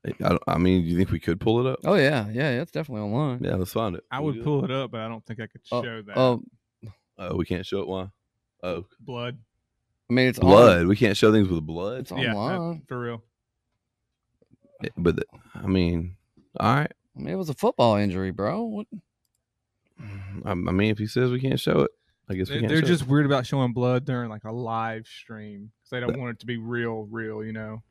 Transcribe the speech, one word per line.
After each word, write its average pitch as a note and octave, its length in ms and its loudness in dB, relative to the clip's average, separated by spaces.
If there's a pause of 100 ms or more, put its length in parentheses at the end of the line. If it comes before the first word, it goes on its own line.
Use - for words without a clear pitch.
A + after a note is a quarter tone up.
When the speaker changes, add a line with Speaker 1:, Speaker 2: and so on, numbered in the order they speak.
Speaker 1:
I, - 100 -4 (200)
I, E2+ 40 2 (100)
I E2 100 0
mean, F#2 240 4
do E2 80 -2
you E2+ 80 0
think F#2 140 2
we E2+ 80 -2
could E2+ 200 -2
pull A2+ 260 2
it C3 60 0
up? B2+ 140 -6
Speaker 2:
Oh, E3+ 80 4
yeah. C#3 380 4
Yeah, B2 280 -2
it's E3 120 -8
definitely C3+ 320 -6
online. B2 400 -2
Speaker 1:
Yeah, - 120 -2
let's F#2 160 -2
find G#2+ 240 -2
it. - 140 -14
Speaker 3:
I B2 80 -6
Speaker 1:
Can D3 80 -4
we D3+ 60 -2
Speaker 3:
would B2+ 80 -6
Speaker 1:
do A#2 40 -12
Speaker 3:
pull C#3+ 180 0
Speaker 1:
that? C3 100 -2
Speaker 3:
it C3 40 -2
up, C3+ 160 -4
but A2+ 100 -8
I A2+ 60 -6
don't A2+ 160 -12
think G#2+ 160 -14
I A2+ 80 -8
could - 140 -20 (100)
Speaker 2:
Oh, B2 120 -4
Speaker 3:
show A2+ 180 -10
that. G2+ 160 -8
Speaker 2:
oh. B2+ 240 2 (800)
Speaker 1:
Oh, F#2 160 -6
we F2+ 100 0
can't F2+ 220 -4
show G2 140 -4
it? F2+ 60 -6
Why? F#2+ 220 -8 (540)
Oh. F2+ 220 -6 (140)
Speaker 3:
Blood. A#2+ 380 -10 (720)
Speaker 2:
I A#2+ 40 2
mean, B2+ 140 6
it's B2 120 0
Speaker 1:
Blood. G2 420 10
Speaker 2:
on E2+ 60 4
Speaker 1:
We G2 80 6
can't G#2 200 2
show G#2+ 160 6
things G#2+ 180 6
with E2 160 0
blood? F#2 360 -8
Speaker 2:
It's B2+ 100 -14
Speaker 3:
Yeah, A#2 220 -2
that, - 20 -4
Speaker 2:
online. E3 520 -4
Speaker 3:
for B2+ 120 -8
real. A#2 240 -10 (1600)
Speaker 1:
Yeah, - 160 -6
but, E2+ 200 2
the, - 80 -4 (280)
I - 140 -10
mean, F2+ 500 0 (420)
all A2 160 2
right. D3 160 -2 (240)
Speaker 2:
I C3 40 -16
mean, C#3+ 100 -8
it E3+ 80 -4
was F#3 120 -6
a C#3+ 40 -6
football B2+ 440 2
injury, F#2+ 340 -2
bro. C3 320 -4
What? G#3+ 240 -10 (1120)
Speaker 1:
I, G2+ 520 -10
I F#2+ 40 0
mean, F2+ 340 2
if G#2+ 80 0
he G#2+ 80 -2
says B2 240 0
we B2 100 -2
can't C3 200 0
show E2 220 4
it, C#2 100 2 (360)
I G2+ 60 -6
guess F#2 160 -2
we C#3 60 -4
Speaker 3:
They, D3+ 60 -2
Speaker 1:
can't A2+ 100 0
Speaker 3:
they're D#3 100 4
Speaker 1:
show D#3 60 2
Speaker 3:
just E3 160 2
Speaker 1:
it. B2 40 -6
Speaker 3:
weird C#3+ 200 4
about C3+ 180 2
showing C3 280 0
blood B2 320 0
during, B2 240 -4
like, G#2+ 160 -12
a A2 60 -10
live A2+ 540 -6
stream G#2+ 680 -16 (120)
'cause - 80 -20
they B2+ 80 -6
don't A#2+ 140 -2
Speaker 1:
That B2+ 60 -6
Speaker 3:
want B2 120 -6
it A2+ 80 -12
to - 80 -20
be A#2+ 100 -6
real, A#2 460 -6
real, A2 400 -10
you A2 100 -10
know? A2 380 -12